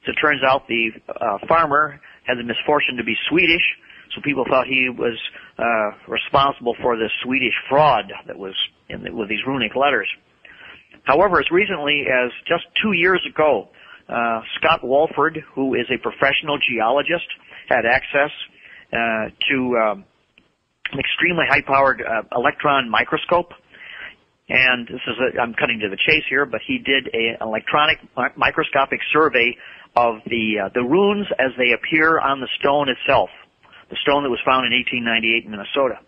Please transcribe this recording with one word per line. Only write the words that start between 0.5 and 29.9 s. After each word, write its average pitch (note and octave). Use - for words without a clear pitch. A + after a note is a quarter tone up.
the, A2+
uh, G2+
farmer D3+
had B2+
the A#2+
misfortune C3
to A#2
be A2
Swedish, E3+
so -
people C3+
thought B2+
he B2+
was, A#2+
uh, A2
responsible B2
for A#2+
the A2
Swedish B2+
fraud C3+
that -
was F#2+
in G#2+
the, F#2
with G2+
these G#2
runic B2+
letters. B2+
However, E3+
as C3+
recently D3+
as B2
just E3+
two A3
years F3+
ago, C3+
uh, A#2
Scott D#3+
Walford, D3+
who C3
is A#2
a B2+
professional C#3
geologist, C3+
had B2
access, C#3
uh, A2+
to, B2+
um, G#2
an C#3
extremely E3
high-powered, C#3
uh, A2+
electron C3+
microscope. D3+
And B2+
this -
is A#2+
a, B2+
I'm A#2+
cutting A#2+
to G#2
the F#2+
chase D#3
here, C#3
but A2+
he C3
did B2+
a, A2+
an A2+
electronic D3
mi-, B2+
microscopic C3+
survey B2+